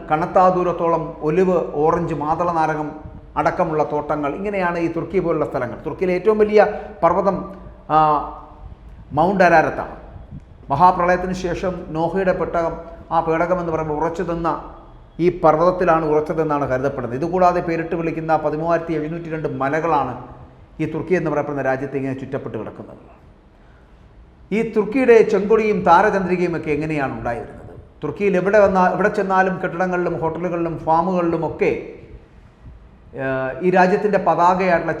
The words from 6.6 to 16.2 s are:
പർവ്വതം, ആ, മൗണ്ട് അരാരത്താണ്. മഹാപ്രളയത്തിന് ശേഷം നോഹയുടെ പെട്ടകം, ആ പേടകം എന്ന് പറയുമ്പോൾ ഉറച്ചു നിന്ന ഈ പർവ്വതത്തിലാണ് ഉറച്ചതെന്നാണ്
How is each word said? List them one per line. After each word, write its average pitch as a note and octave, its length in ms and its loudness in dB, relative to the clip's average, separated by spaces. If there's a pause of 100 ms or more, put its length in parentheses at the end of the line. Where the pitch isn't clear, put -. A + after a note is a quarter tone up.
പർവ്വതം, F#3 340 2 (540)
ആ, D3+ 80 4 (1160)
മൗണ്ട് F#3 320 2
അരാരത്താണ്. D#3 520 2 (720)
മഹാപ്രളയത്തിന് F3+ 640 2
ശേഷം F#3+ 420 -4 (140)
നോഹയുടെ E3+ 440 0
പെട്ടകം, E3+ 420 -2 (380)
ആ E3 80 2
പേടകം E3+ 400 0
എന്ന് E3+ 120 -4
പറയുമ്പോൾ D#3 280 -4
ഉറച്ചു E3 220 -2
നിന്ന E3 280 -2 (680)
ഈ F3 240 0
പർവ്വതത്തിലാണ് E3 640 4
ഉറച്ചതെന്നാണ് D3+ 640 0